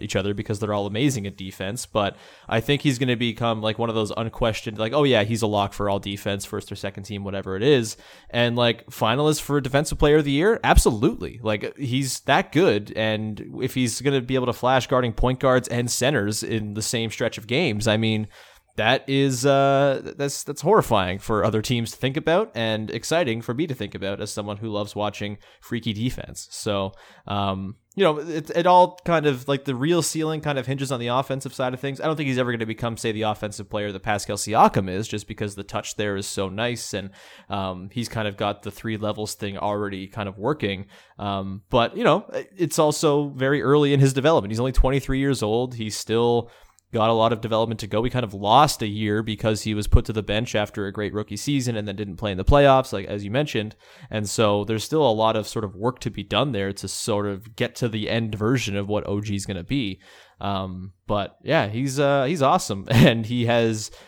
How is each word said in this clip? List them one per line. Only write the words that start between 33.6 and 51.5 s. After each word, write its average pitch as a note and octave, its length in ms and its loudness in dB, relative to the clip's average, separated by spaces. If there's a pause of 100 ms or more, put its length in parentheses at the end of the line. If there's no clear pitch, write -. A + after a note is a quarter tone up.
player G#2 240 -4
that F#2+ 100 -10
Pascal G#2 320 -2
Siakam G#2+ 540 2
is, G2 180 -4
just G#2+ 220 -8
because G#2 260 -8
the G2 80 -12
touch - 320 -8
there G#2 220 -2
is G2 100 -6
so G2 220 -4
nice A#2 440 -6
and, G2 180 -8 (380)
um, F#2+ 440 -6
he's A#2 160 -6
kind A2 180 -4
of G2 80 -6
got G#2 280 -4
the G2+ 80 -10
three A2 260 -6
levels G#2+ 380 -6
thing G2+ 220 -8
already G2+ 480 -4
kind G2+ 220 -8
of F#2+ 100 -10
working. G2+ 500 -4 (300)
Um, G2 520 -6
but, A#2 260 2
you A3+ 80 -2
know, F#3 260 4 (280)
it's E3+ 200 0
also D3 520 4
very C#3 320 0
early C#3+ 320 4
in C#3 80 6
his C#3 100 8
development. C3 400 4
He's A2 80 -2
only B2+ 140 0
twenty-three C3 460 2
years C#3 220 2
old. A#2+ 340 0
He's A2 200 -6
still A#2 560 2 (420)
got A2+ 160 4
a A2+ 40 4
lot A2+ 200 4
of G#2 80 -4
development A2+ 360 0
to G#2 100 -10
go. A#2 160 -2
He - 60 -2
kind B2 140 -2
of G2 100 -8
lost A2 480 4
a A2 60 -4
year G#2 340 0
because A2 420 -2
he A2 100 -2
was G#2 120 -2
put A#2+ 200 6
to A2+ 80 -6
the G#2+ 100 -2
bench A2 320 -2
after G#2 320 -2
a G2+ 60 -8
great G#2 200 -4
rookie G#2 220 -6
season B2 400 -2